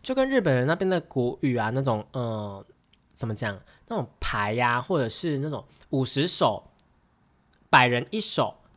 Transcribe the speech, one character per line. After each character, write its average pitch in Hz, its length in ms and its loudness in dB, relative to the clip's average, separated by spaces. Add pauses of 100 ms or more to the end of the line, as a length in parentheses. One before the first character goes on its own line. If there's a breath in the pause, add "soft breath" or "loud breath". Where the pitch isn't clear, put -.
就 262 140 -4
跟 262 140 2
日 269 100 4
本 175 140 2
人 127 140 2
那 156 60 2
边 190 160 0
的 180 120 0
国 123 400 -2
语 127 160 0
啊， 110 140 0
那 131 100 0
种， 113 320 0
呃， 107 520 -6 (480)
怎 - 140 -6
么 110 80 -4
讲， 101 240 -6 (280 soft breath)
那 226 100 -8
种 135 100 -4 (140)
牌 104 320 -2
呀， 120 280 2
或 175 160 -2
者 123 120 0
是 147 300 -4
那 147 100 -4
种 135 160 -10 (240 loud breath)
五 131 160 0
十 139 200 0
首、 131 380 0 (1080)
百 127 180 8
人 123 220 2
一 214 120 -4
首 120 340 -2 (220)